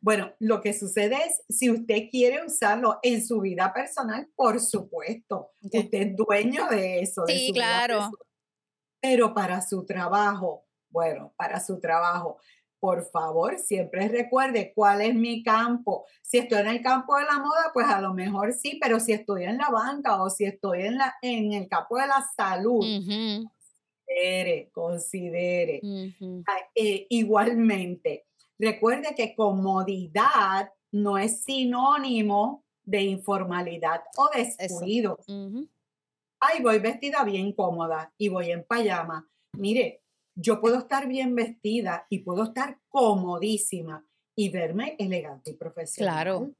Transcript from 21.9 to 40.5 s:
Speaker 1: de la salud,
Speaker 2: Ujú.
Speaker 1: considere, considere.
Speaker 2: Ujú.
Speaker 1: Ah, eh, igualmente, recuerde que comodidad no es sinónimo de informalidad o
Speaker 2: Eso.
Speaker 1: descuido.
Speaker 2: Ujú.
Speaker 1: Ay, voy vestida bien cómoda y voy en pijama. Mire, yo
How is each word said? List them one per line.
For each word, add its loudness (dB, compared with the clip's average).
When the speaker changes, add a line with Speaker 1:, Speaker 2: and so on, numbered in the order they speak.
Speaker 1:
de 2
la 2
salud, 2
Speaker 2:
Ujú. -4
Speaker 1:
considere, -2
considere. -4
Speaker 2:
Ujú. -10
Speaker 1:
Ah, 0
eh, 0
igualmente, 2
recuerde 0
que -4
comodidad 2
no 2
es 0
sinónimo 2
de 0
informalidad -2
o 4
Speaker 2:
Eso. -4
Speaker 1:
descuido. 0
Speaker 2:
Ujú. -10
Speaker 1:
Ay, 2
voy 4
vestida -2
bien -2
cómoda -4
y 0
voy -4
en -4
pijama. -2
Mire, -2
yo 0